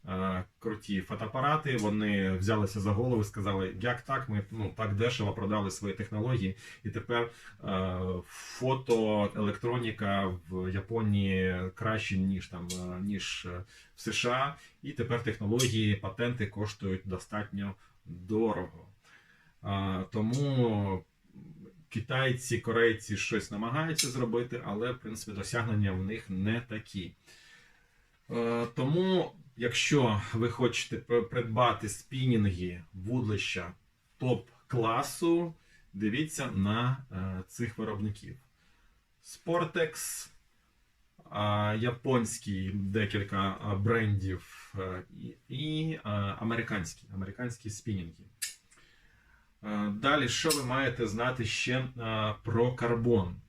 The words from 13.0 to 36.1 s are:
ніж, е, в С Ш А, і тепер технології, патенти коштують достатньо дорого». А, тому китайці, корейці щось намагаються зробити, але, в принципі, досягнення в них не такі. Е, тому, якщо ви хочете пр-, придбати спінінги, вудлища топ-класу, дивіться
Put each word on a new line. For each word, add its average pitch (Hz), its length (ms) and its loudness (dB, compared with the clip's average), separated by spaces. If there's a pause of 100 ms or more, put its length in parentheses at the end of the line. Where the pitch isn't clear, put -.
ніж, 101 460 -4
е, 90 180 -6 (320)
в - 40 -20
С 110 120 -4
Ш 123 180 2
А, 139 240 0 (280)
і 143 100 -8
тепер 117 300 -2
технології, 107 760 2
патенти 120 500 -2
коштують 101 580 -4
достатньо 101 680 -6 (300)
дорого». 90 840 -2 (720)
А, 98 400 0 (100)
тому 113 920 2 (840)
китайці, 127 680 0
корейці 113 580 4
щось 101 340 -2
намагаються 143 580 0
зробити, 120 560 -2
але, 110 280 -2
в 120 60 -6
принципі, 110 380 -10
досягнення 104 560 0
в 92 120 -2
них 107 260 -6
не 104 300 0
такі. 101 520 -8 (1160)
Е, 117 440 0
тому, 170 580 2 (240)
якщо 120 680 4 (100)
ви 113 160 2
хочете 117 480 0
пр-, 120 320 2
придбати 113 600 2
спінінги, 101 960 2 (100)
вудлища 98 800 -2 (460)
топ-класу, 135 1400 2 (380)
дивіться 120 640 -2